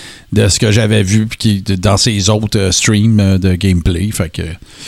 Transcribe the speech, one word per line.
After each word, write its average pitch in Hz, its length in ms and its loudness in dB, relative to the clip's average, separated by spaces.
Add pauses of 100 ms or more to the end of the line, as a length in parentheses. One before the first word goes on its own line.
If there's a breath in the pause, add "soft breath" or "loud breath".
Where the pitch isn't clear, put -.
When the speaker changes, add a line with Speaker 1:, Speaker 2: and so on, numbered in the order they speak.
(340 loud breath)
Speaker 1:
de 107 140 2
ce - 120 0
que 117 120 2
j'avais 107 320 2
vu 107 240 0
puis - 100 -10
qui, 101 240 0
de, 95 140 -2
dans 98 220 0
ces 101 320 0
autres, 107 300 0
euh, 95 120 0
streams, 107 480 2
euh, 95 180 2
de 92 160 0
gameplay. 90 580 0
Fait 82 200 -6
que, - 100 -10
Speaker 2:
Ben, 82 140 -8 (320 loud breath)